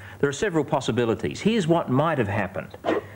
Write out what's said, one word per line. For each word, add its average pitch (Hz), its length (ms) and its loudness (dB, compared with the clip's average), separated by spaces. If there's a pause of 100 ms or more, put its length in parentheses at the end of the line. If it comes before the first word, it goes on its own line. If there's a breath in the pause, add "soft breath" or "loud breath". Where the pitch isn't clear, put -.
(200 loud breath)
There 143 100 2
are - 20 0
several 160 320 0
possibilities. 113 760 0
Here's 208 260 2
what - 220 2
might 143 300 2
have 104 100 0
happened. 98 480 -4 (380 loud breath)